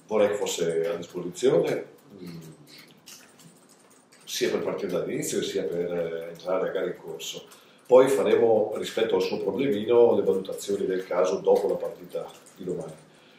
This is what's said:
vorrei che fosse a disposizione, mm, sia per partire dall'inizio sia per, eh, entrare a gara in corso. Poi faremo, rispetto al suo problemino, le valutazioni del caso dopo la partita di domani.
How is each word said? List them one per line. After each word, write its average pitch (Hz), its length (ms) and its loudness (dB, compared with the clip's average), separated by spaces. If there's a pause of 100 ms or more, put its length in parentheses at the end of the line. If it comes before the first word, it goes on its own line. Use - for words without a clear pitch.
vorrei 107 200 2
che 101 80 0
fosse 85 500 -2
a 101 100 -2
disposizione, 92 880 -2 (360)
mm, 85 160 -14 (1900)
sia - 240 -2
per - 120 -2
partire - 300 -6
dall'inizio - 500 -4
sia 95 220 -4
per, 87 260 -4
eh, 82 420 -6
entrare 90 360 -4
a - 60 -6
gara 92 140 -4
in - 100 -8
corso. - 500 -14 (400)
Poi 131 220 8
faremo, 110 680 4
rispetto 95 400 -2
al - 60 2
suo - 180 -2
problemino, 117 800 4
le 98 60 0
valutazioni 95 640 -2
del 92 200 -4
caso 92 320 0
dopo 95 320 2
la 90 60 0
partita 85 540 -10 (280)
di 92 80 -14
domani. 85 280 -8 (460)